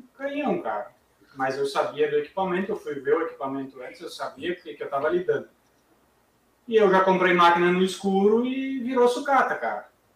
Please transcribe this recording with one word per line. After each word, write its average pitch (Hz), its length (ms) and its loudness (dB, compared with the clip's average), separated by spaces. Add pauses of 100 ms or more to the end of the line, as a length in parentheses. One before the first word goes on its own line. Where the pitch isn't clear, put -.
(180)
canhão, 277 440 -4
cara. - 260 -6 (480)
Mas 135 220 -4
eu 139 80 -2
sabia 143 440 -2
do 147 100 0
equipamento, 185 520 -4
eu 139 60 -4
fui 151 240 -10
ver 139 160 0
o 160 60 -2
equipamento 135 580 -8
antes, - 180 -14
eu 170 80 -14
sabia - 460 -8
o - 20 -14
que, - 200 -16
que - 80 -12
eu 139 60 -10
tava - 200 -2
lidando. 175 380 -2 (1160)
E 226 120 2
eu 202 120 6
já 185 120 6
comprei 185 320 4
máquina 175 360 6
no 180 140 2
escuro 196 640 2
e 269 340 -4
virou 240 300 2
sucata, 277 460 0
cara. - 340 -8 (260)